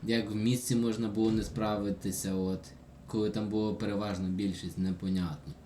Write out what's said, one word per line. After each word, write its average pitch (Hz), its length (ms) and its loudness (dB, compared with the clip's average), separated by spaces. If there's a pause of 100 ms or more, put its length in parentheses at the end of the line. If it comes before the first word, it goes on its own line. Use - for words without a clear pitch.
як 110 280 2
в 107 40 -4
місті 117 420 2
можна 113 320 2
було 110 220 4
не 110 120 4
справитися, 101 920 -2
от, 92 260 0 (460)
коли 107 240 2
там 107 180 -2
була 107 260 2
переважна 101 540 -2
більшість, 90 500 -2
непонятно. 90 760 0 (140)